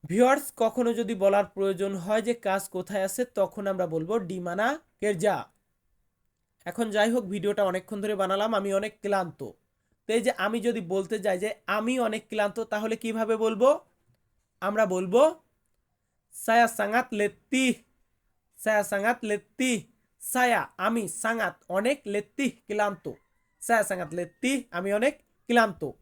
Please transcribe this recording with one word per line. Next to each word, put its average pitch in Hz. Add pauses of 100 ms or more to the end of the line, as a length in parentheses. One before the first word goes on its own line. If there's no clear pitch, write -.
ভিউয়ার্স, 254 (180)
কখনো 233 (100)
যদি 220 (100)
বলার 196
প্রয়োজন 196 (120)
হয় 214
যে 233 (120)
কাজ 190 (120)
কোথায় 190
আছে, - (160)
তখন 196
আমরা 185
বলবো 165 (140)
ডি 185
মানা 190 (340)
কেরজা। 202 (1300)
এখন 226
যাই 214
হোক, 233
ভিডিওটা 202
অনেকক্ষণ 185
ধরে 214
বানালাম, 196
আমি 196
অনেক 214 (120)
ক্লান্ত। 185 (640)
তো -
এই 233
যে 247 (120)
আমি 220
যদি 226 (140)
বলতে 196
যাই 190
যে 214 (260)
আমি 226 (120)
অনেক 214
ক্লান্ত, 208 (140)
তাহলে 220
কিভাবে 226 (100)
বলবো? 226 (960)
আমরা 208 (100)
বলবো 190 (1120)
সায়া 233 (100)
সাঙ্গাত 220 (100)
লেত্তি, 254 (1000)
সায়া 208
সাঙ্গাত 214 (120)
লেত্তি, 240 (600)
সায়া 240 (260)
আমি, 226 (180)
সাঙ্গাত 220 (240)
অনেক, 262 (140)
লেত্তি 208 (220)
ক্লান্ত, 208 (640)
সায়া 226
সাঙ্গাত 180
লেত্তি 175 (260)
আমি 196
অনেক 269 (340)
ক্লান্ত। 226 (180)